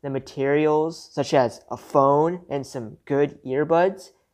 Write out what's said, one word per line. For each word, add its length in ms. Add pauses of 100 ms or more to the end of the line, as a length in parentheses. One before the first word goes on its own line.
the 80
materials, 1040
such 200
as 280 (100)
a 60
phone 720
and 180
some 380
good 400
earbuds, 640 (240)